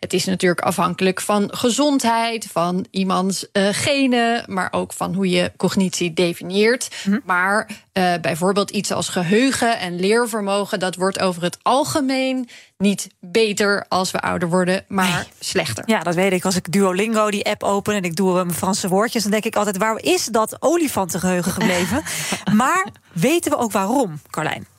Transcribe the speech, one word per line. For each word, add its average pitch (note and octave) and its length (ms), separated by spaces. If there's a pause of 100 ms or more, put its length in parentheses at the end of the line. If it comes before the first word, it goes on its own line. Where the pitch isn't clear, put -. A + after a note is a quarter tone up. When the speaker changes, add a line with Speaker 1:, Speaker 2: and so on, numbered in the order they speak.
Speaker 1:
het - 120
is F3+ 120
natuurlijk F3+ 360
afhankelijk F#3 600
van G#3 340
gezondheid, A#3 960
van F3 380
iemands, F#3+ 640
eh, G3+ 180
genen, A#3+ 760
maar F#3 240
ook F#3 220
van F3+ 220
hoe F#3+ 160
je F3+ 260
cognitie F3+ 560
definieert. F#3 760 (160)
Speaker 2:
Mhm. G3 200
Speaker 1:
Maar, F#3 460 (220)
eh, F3+ 280
bijvoorbeeld F3+ 500
iets G3 220
als - 160
geheugen A3+ 680
en F3 220
leervermogen, G3+ 800
dat F#3 160
wordt F#3 240
over F3+ 220
het F3 200
algemeen C4 880 (300)
niet G3 300 (120)
beter G3+ 680
als F#3 220
we - 100
ouder F3+ 280
worden, F#3 400
maar F#3+ 220
Speaker 2:
Nee. F3+ 140 (160)
Speaker 1:
slechter. - 460
Speaker 2:
Ja, G#3+ 140
dat E3 140
weet F#3+ 180
ik. F3+ 120
Als F#3 120
ik F3+ 160
Duolingo, G3+ 580
die G3+ 160
app, G#3 160
open G3+ 320
en G3+ 80
ik E3+ 140
doe, F#3+ 120 (100)
eh, F#3 60
mijn F3 120
Franse F#3+ 320
woordjes, G#3 340
dan G3+ 100
denk G#3+ 120
ik A3 120
altijd: G#3 200
"Waar A3 260
is F4 220
dat A3 360
olifantengeheugen F#3 920
gebleven?" F3+ 500 (280)
Speaker 1:
<laughs> G3 240
Speaker 2:
Maar D#4 320 (260)
weten C#4+ 380
we D4 60
ook A3+ 160
waarom, G3+ 480 (100)
Carlijn? D3+ 360 (120)